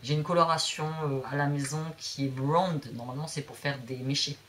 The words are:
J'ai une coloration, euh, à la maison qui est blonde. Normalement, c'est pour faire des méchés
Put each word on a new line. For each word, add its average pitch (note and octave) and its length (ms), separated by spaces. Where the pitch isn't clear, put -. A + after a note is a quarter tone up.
J'ai C3 120
une D3+ 80
coloration, E3 680
euh, C3+ 160
à C#3+ 60
la C#3+ 100
maison C#3+ 380
qui - 260
est C3+ 40
blonde. D3 680
Normalement, B2 320
c'est C#3+ 160
pour - 160
faire C#3 220
des B2+ 180
méchés C#3 400